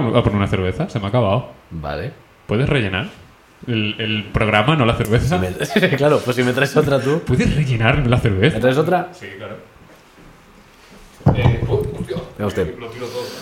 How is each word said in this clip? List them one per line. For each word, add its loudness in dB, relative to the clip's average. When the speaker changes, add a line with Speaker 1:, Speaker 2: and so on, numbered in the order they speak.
Speaker 1:
a 2
por 2
una 2
cerveza? -2
Se -4
me -4
ha -2
acabado. 0
Speaker 2:
Vale. -8
Speaker 1:
¿Puedes 0
rellenar 0
el, -2
el -4
programa, 2
no 2
la 4
cerveza? 0
Speaker 2:
Si 0
me, 2
<laughs> 2
claro, 4
pues -2
si 2
me 2
traes 0
otra 4
tú. 0
Speaker 1:
¿Puedes 2
rellenar 2
la 4
cerveza? 2
Speaker 2:
¿Me -2
traes 4
otra? 0
Speaker 1:
Sí, -16
claro. -12
Eh, 2
oh, 0
hostia. -8
Speaker 2:
Venga -4
usted. -4
Speaker 1:
Lo -12
tiro -10
todo. -8